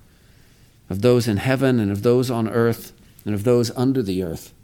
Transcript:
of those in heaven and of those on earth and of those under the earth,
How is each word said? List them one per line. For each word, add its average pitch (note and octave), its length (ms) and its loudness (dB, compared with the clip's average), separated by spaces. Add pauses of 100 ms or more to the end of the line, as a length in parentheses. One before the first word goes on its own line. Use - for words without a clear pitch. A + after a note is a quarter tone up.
(880)
of G2 120 -6
those B2 260 4
in G2+ 120 0
heaven C3 420 0
and G2+ 100 0
of G2+ 120 -4
those A#2+ 280 2
on A#2 160 -2
earth A#2 460 -2 (320)
and G#2 100 -4
of G2+ 100 -6
those A#2+ 300 2
under C3 280 0
the F#2 200 -2
earth, D#2+ 300 -8 (120)